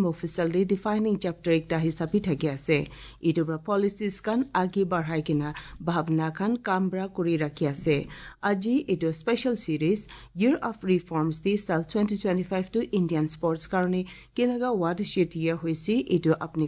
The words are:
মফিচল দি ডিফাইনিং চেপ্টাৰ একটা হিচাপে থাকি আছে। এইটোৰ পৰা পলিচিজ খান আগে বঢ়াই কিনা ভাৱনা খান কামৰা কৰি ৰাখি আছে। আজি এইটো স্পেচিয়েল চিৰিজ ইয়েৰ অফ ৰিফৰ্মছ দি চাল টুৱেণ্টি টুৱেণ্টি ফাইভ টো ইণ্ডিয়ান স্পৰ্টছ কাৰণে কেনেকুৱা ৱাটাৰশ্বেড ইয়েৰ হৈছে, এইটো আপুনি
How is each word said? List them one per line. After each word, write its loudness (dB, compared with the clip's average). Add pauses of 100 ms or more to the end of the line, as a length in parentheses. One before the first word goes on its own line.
মফিচল 0
দি 4 (120)
ডিফাইনিং 0 (100)
চেপ্টাৰ 0
একটা -2 (100)
হিচাপে 0
থাকি 0
আছে। 2 (520)
এইটোৰ 2
পৰা -4 (100)
পলিচিজ 0 (120)
খান 0 (220)
আগে 0 (100)
বঢ়াই 0
কিনা 0 (400)
ভাৱনা 0 (100)
খান 0 (140)
কামৰা 0 (100)
কৰি 2 (100)
ৰাখি -4
আছে। 2 (540)
আজি 0 (180)
এইটো 0 (120)
স্পেচিয়েল 0
চিৰিজ 2 (420)
ইয়েৰ 4 (120)
অফ -8 (140)
ৰিফৰ্মছ 2
দি 2 (120)
চাল 2 (100)
টুৱেণ্টি 2
টুৱেণ্টি 0
ফাইভ 0 (100)
টো 2 (180)
ইণ্ডিয়ান 2
স্পৰ্টছ -2
কাৰণে 2 (360)
কেনেকুৱা 2 (120)
ৱাটাৰশ্বেড 0 (100)
ইয়েৰ 0
হৈছে, 0 (200)
এইটো 4 (160)
আপুনি -2